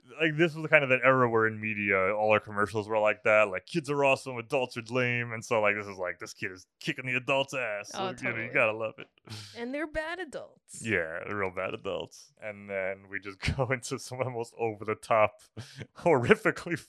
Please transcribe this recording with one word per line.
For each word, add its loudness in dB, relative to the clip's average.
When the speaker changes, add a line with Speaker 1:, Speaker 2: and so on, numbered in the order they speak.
Speaker 1:
Like, 0
this 2
was -8
kind 8
of 2
that 4
era 6
where 4
in -2
media, 2
all 2
our 6
commercials -2
were 0
like 2
that. 6
Like, -6
"Kids -4
are 2
awesome, 2
adults -2
are -8
lame." 0
And -8
so, 2
like, 4
this -6
is -10
like, -4
this -14
kid -8
is -16
kicking -6
the -4
adult's 0
ass. -6
Speaker 2:
Oh, -4
Speaker 1:
Like, -8
you -2
know, -4
you -4
Speaker 2:
totally. -8
Speaker 1:
gotta 4
love -6
it. -16
Speaker 2:
And -8
they're -6
bad -8
adults. -14
Speaker 1:
Yeah, -2
they're -6
real -2
bad -6
adults. -8
And -12
then -6
we -6
just -12
<laughs> -4
go 0
into -4
some -10
of -2
the -4
most -8
over-the-top, 2
<laughs> -16
horrifically 2